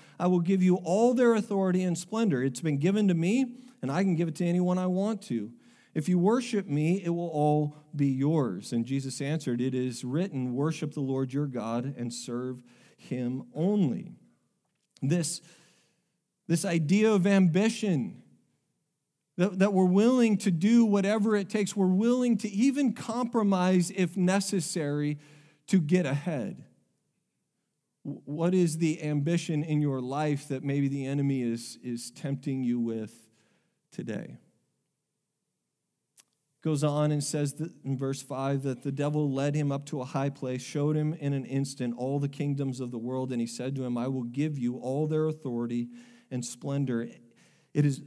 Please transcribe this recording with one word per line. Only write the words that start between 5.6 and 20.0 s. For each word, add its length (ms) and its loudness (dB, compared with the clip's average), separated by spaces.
If 140 -2
you 100 4
worship 480 2
me, 380 2
it 60 -2
will 180 -2
all 480 2
be 140 2
yours.' 640 0
And 120 0
Jesus 360 -6
answered, 400 -2
'It 160 -2
is 260 -4
written, 520 -4
worship 380 -2
the 80 -8
Lord 320 -2
your 140 -2
God 500 -4
and 160 -6
serve 520 -8
him 480 -6
only.'" 640 0
This, 400 -2
this 160 0
idea 480 4
of 160 4
ambition, 960 2
that, 240 2
that 120 4
we're 120 4
willing 540 6